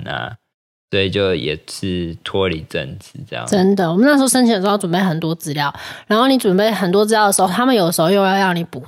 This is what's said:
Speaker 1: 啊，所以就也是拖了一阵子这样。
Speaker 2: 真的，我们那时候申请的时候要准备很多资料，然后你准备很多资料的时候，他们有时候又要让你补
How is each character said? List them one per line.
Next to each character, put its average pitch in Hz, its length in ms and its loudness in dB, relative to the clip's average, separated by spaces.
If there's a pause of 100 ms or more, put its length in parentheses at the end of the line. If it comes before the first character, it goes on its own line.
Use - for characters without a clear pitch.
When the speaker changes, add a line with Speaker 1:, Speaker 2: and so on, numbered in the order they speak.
Speaker 1:
啊， 62 300 -8 (540)
所 101 100 0
以 95 100 0
就 95 260 0
也 76 220 -4 (120)
是 90 540 -6
拖 95 260 -2
了 82 60 -4
一 80 60 -8
阵 78 360 -8
子 - 220 -20 (100)
这 - 60 -10
样。 120 100 -10
Speaker 2:
真 196 300 2
的， 175 160 0
我 170 40 -2
们 214 100 4
那 294 80 4
时 277 60 4
候 269 80 2
申 254 180 2
请 226 100 4
的 196 40 -2
时 185 60 -2
候 202 60 2
要 208 60 2
准 190 140 -6
备 175 80 0
很 185 200 0
多 160 160 -4
资 156 180 -10
料， 143 200 -4 (340)
然 214 120 2
后 254 80 4
你 269 100 4
准 202 200 2
备 214 140 2
很 185 200 -2
多 202 140 2
资 214 80 0
料 214 140 4
的 196 60 4
时 - 80 2
候， 190 60 4
他 190 180 -2
们 262 100 4
有 180 160 2
时 175 100 0
候 165 80 2
又 196 140 2
要 190 120 2
让 190 200 0
你 170 80 -4
补 123 240 -12